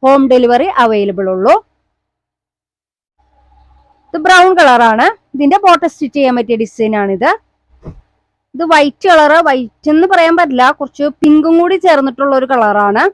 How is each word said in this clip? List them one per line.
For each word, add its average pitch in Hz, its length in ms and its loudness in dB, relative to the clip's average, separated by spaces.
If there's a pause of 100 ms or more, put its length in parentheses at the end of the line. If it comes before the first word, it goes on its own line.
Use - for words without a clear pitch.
ഹോം 269 240 2
ഡെലിവറി 247 360 2
അവൈലബിൾ 202 640 -2
ഉള്ളൂ. 214 360 0 (2500)
ഇത് 339 40 -8
ബ്രൗൺ 370 380 2
കളറാണ്. 254 800 0
ഇതിന്റെ 285 220 0
ബോട്ടം 349 320 0
സ്റ്റിച്ച് - 260 -10
ചെയ്യാൻ 262 200 -2
പറ്റിയ 233 200 -4
ഡിസൈൻ 220 400 -6
ആണിത്. 208 420 -2 (1160)
ഇത് 269 80 -6
വൈറ്റ് 311 440 0
കളർ, 311 380 2
വൈറ്റ് 262 440 -4
എന്ന് 320 180 2
പറയാൻ 339 300 0
പറ്റില്ല, 269 340 0
കുറച്ച് 285 320 -8
പിങ്കും 302 560 0
കൂടി 349 160 0
ചേർന്നിട്ടുള്ള 277 600 0
ഒരു 262 100 0
കളറാണ്. 214 680 0